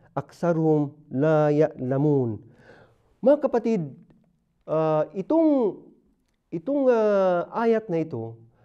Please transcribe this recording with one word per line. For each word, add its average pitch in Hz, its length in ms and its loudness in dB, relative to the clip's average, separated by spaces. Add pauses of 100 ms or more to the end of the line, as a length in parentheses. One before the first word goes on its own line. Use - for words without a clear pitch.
(180)
aksaruhum 156 720 -2 (240)
la 151 400 2
ya'lamun." 135 880 0 (800)
Mga 285 160 4
kapatid, 226 480 -2 (800)
uh, 156 480 0
itong, 277 640 0 (720)
itong, 262 400 0
uh, 196 640 2
ayat 220 320 0
na 165 160 -2
ito 117 320 -8 (300)